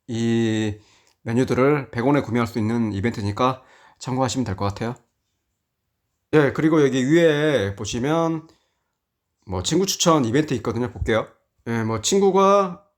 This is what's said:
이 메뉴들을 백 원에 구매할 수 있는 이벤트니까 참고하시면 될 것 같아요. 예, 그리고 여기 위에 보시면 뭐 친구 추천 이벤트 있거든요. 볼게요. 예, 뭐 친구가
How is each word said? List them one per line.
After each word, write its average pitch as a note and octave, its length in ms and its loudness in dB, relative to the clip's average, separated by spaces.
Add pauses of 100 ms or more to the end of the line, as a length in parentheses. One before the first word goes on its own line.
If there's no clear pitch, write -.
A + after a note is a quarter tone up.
이 A2+ 720 0 (420)
메뉴들을 B2+ 720 0
백 A#2 160 -2
원에 C#3+ 160 2
구매할 A#2 240 -2
수 G2+ 120 -6
있는 A2 360 -2
이벤트니까 A2+ 680 -2 (360)
참고하시면 B2+ 480 -4
될 F#2+ 100 -6
것 G2+ 80 -6
같아요. A2+ 300 -6 (1400)
예, C#3+ 200 4
그리고 D#3 300 2
여기 C3 300 2
위에 D3 640 2
보시면 D#3 720 -4 (960)
뭐 F2+ 160 -6
친구 E3 220 0
추천 D#3+ 400 2
이벤트 C#3 300 0
있거든요. A#2+ 360 -4
볼게요. A2 380 -2 (380)
예, A#2 160 -4
뭐 A2 200 -4
친구가 G3 840 2 (140)